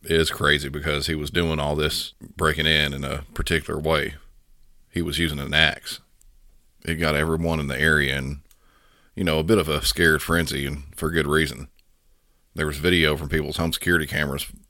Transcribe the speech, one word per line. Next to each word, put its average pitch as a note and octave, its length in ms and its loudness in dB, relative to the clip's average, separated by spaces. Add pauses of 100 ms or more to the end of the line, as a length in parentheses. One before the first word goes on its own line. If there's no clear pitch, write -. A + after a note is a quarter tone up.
is E2 260 2
crazy D2 400 0
because D2 380 -4
he E2 80 0
was D2 160 -4
doing E2 280 0
all D2 160 0
this - 380 -2 (240)
breaking D#2 280 0
in D2+ 280 2
in C#2 100 -8
a C#2+ 200 -6 (100)
particular D2+ 460 -2
way. D2 360 0 (760)
He - 120 -4
was E2 160 -4
using D#2 220 0
an C#2 140 -6
axe. - 480 2 (840)
It E2 120 -4
got D#2 200 0
everyone D#2+ 440 0
in C#2+ 80 -2
the C2 120 -4
area D2 380 2
in, C#2 240 -6 (720)
you - 80 -2
know, D#2 160 2
a D#2+ 40 2
bit G#2 140 4
of D#2 120 2
a D2 160 -2
scared D#2+ 360 4
frenzy, D2 440 0
and C#2+ 180 -6 (120)
for D#2+ 160 -4
good D#2 160 2
reason. D2 400 0 (840)
There D#2+ 120 -2
was D2 120 -4
video D#2 380 4
from D2+ 140 -6
people's D2+ 280 -2
home E2 140 0
security E2 340 0
cameras C#2+ 400 -2 (240)